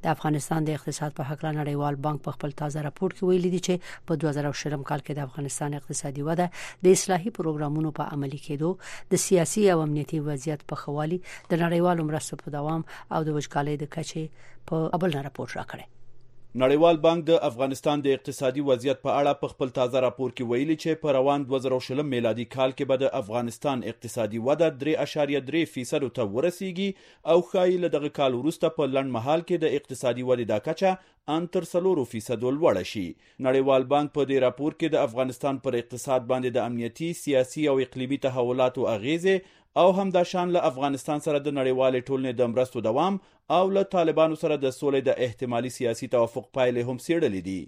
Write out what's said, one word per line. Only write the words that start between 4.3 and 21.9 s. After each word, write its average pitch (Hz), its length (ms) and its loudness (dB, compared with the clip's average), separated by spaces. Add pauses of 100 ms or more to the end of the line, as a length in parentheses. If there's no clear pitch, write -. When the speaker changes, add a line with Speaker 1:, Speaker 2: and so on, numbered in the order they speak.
Speaker 1:
زره 143 140 -2
او - 80 -6
شلم 143 300 -4
کال 151 160 -2
کې 151 140 -6
د 143 80 -4
افغانستان 147 520 -6
اقتصادي 143 480 -6
وده 170 200 2 (360)
د 185 140 10
اصلاحي 185 420 0
پروګرامونو 156 640 -2
په 143 160 -4
عملي 139 260 -6
کېدو، 151 260 -2 (460)
د 170 100 2
سیاسي 185 460 4
او 170 160 4
امنیتي 151 420 -2
وضعیت 147 400 -6
په 147 140 -8
ښه 147 160 -4
والي، 160 240 -2
د - 400 -2
نړیوالو 170 480 2
مرستو 151 320 -6
په 143 160 -8
دوام 156 260 -2 (300)
او 160 100 0
د 156 40 -2 (100)
وچکالۍ 147 440 -2
د 143 140 -10
کچې 156 260 -8 (460)
په 160 260 0
کابل 165 240 0
نه 139 120 -8
راپور - 280 -10
راکړی. - 320 -12 (680)
Speaker 2:
نړیوال 151 440 6
بانک 165 240 4
د 165 200 6
افغانستان 135 560 -2
د 139 120 4
اقتصادي 135 520 -2
وضعیت 127 380 2
په 127 160 2
اړه 143 180 2
په 143 140 -6
خپل 135 240 -4
تازه 127 260 2
راپور 127 320 0
کې 127 160 -4
ویلي 147 320 2
چې 160 180 0
په 147 140 2
روان 143 320 4
دوه 135 160 0
زره 127 160 0
او - 80 -8
شلم 143 260 -2